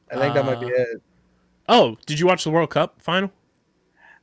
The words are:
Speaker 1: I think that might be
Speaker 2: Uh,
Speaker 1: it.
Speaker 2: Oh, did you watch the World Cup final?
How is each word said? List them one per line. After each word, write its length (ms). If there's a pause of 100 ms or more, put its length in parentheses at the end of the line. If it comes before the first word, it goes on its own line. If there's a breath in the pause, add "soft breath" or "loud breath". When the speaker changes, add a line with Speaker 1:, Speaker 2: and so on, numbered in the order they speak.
(100)
Speaker 1:
I 80
think 160
that 100
might 160
be 60
Speaker 2:
Uh, 40 (120)
Speaker 1:
it. 200 (640)
Speaker 2:
Oh, 280 (100)
did 120
you 80
watch 180
the 60
World 200
Cup 300
final? 300 (920 soft breath)